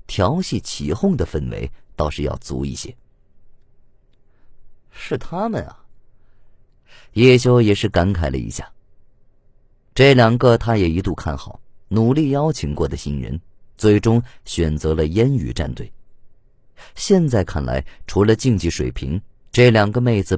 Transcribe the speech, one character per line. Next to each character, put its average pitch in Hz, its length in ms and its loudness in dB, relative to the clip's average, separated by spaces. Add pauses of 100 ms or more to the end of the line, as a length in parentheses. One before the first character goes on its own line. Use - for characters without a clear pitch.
调 120 340 0
戏 123 180 -4
起 - 320 -8
哄 180 240 0
的 - 80 -2
氛 67 280 -6
围 53 180 -8 (260)
倒 76 140 -2
是 71 140 -8
要 71 140 -4
足 69 280 -8
一 65 80 -8
些。 - 220 -12 (1900)
“是 - 280 -10
他 185 300 -8
们 165 180 -8
啊。” - 180 -20 (1300)
叶 127 240 8
修 123 240 4
也 104 140 4
是 107 120 -4
感 95 260 2
慨 78 180 -2
了 69 60 -6
一 57 120 -8
下， - 180 -12 (1300)
这 139 200 6
两 120 240 6
个 120 200 4
他 113 200 0
也 90 120 2
一 82 120 -2
度 92 120 -4
看 73 240 -6
好， - 220 -16 (300)
努 113 240 2
力 147 180 0
邀 147 200 0
请 73 220 -6
过 71 140 -2
的 69 100 -6
新 71 240 -6
人， 62 180 -8 (380)
最 104 220 4
终 113 220 2 (240)
选 80 300 -2
择 78 180 -2
了 78 120 0
烟 110 280 0
雨 71 200 -4
战 - 200 -4
队。 - 180 -12 (1040)
现 185 300 2
在 117 180 0
看 - 200 -4
来， 64 220 -4 (220)
除 95 160 2
了 110 120 4
竞 120 220 0
技 85 120 -2
水 64 220 -4
平， 71 300 -6 (300)
这 123 180 6
两 107 200 4
个 117 120 -2
妹 117 220 0
子 92 140 -2